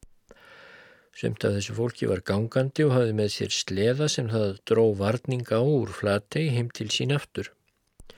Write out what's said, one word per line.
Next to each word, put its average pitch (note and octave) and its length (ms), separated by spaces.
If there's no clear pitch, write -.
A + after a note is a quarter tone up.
Sumt A#2 320
af G#2 140
þessu G2+ 180
fólki A#2+ 320
var F#2 160
gangandi C3 640
og C3+ 100
hafði A#2 220
með G#2 160
sér G2+ 220
sleða A#2+ 540
sem B2 220
það G#2 380
dró A2+ 160
varning A#2+ 540
á A2+ 100
úr B2+ 320
Flatey G#2 600
heim A#2+ 180
til - 220
sín B2+ 180
aftur. - 400